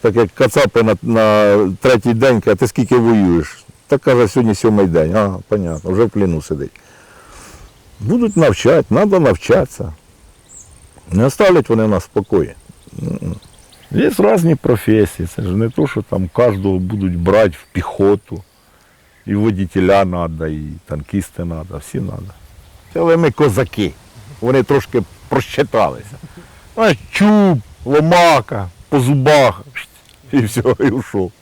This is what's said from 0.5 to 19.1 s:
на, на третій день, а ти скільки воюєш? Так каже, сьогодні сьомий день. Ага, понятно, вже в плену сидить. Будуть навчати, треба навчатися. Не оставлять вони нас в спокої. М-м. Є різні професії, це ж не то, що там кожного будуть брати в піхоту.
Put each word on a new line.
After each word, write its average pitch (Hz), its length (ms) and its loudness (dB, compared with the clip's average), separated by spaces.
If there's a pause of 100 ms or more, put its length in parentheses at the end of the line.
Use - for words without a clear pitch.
на, 110 200 2
на 107 540 2 (240)
третій 120 340 2
день, 117 320 2
а 107 80 2
ти 120 120 -2
скільки 123 300 0
воюєш? 101 680 2 (220)
Так 139 140 0
каже, 123 280 2
сьогодні 113 260 0
сьомий 104 320 2
день. 82 300 0
Ага, 98 220 -2 (100)
понятно, 87 420 -4
вже 101 140 2
в 110 60 -4
плену 90 320 -2
сидить. 69 280 -8 (1300)
Будуть 214 360 -2
навчати, 147 520 2
треба 196 300 2
навчатися. 135 760 -2 (1200)
Не 104 140 2
оставлять 175 420 2
вони 110 180 0
нас 101 160 0
в - 40 -16
спокої. 95 480 -4 (480)
М-м. - 320 -8 (560)
Є 240 280 0
різні 190 360 2
професії, 107 800 0
це - 60 -8
ж 101 60 -6
не 107 220 -2
то, 156 160 -2
що 113 160 -6
там 95 300 -6
кожного 98 460 0
будуть 92 400 -4
брати 98 300 2 (140)
в - 100 -20
піхоту. 98 680 -2 (840)